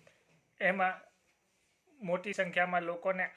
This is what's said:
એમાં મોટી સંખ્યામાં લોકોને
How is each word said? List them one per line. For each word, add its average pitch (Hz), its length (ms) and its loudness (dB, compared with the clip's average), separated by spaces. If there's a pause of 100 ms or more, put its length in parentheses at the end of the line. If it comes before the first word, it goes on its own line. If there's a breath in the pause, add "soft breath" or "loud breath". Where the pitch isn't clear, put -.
(600 soft breath)
એમાં 185 400 2 (1040)
મોટી 180 280 -2
સંખ્યામાં 180 500 2
લોકોને 180 540 -2